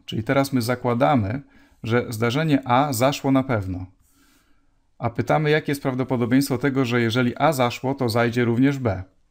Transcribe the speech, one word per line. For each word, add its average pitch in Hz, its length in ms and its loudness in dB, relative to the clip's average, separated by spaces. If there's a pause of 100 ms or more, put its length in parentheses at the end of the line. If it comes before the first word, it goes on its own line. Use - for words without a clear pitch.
Czyli 113 180 -6
teraz 139 300 0
my 123 80 0
zakładamy, 123 800 0 (420)
że 113 260 0
zdarzenie 131 560 0
A 131 280 2
zaszło 135 380 0
na 135 120 4
pewno. 92 420 -4 (1120)
A 120 120 -4
pytamy, 151 400 0
jakie 151 220 0
jest 143 100 -4
prawdopodobieństwo 127 760 0
tego, 135 280 0
że 120 160 0
jeżeli 117 360 0
A 147 160 2
zaszło, 127 400 -2
to 131 160 -2
zajdzie 117 360 0
również 131 340 2
B. 95 240 -4 (280)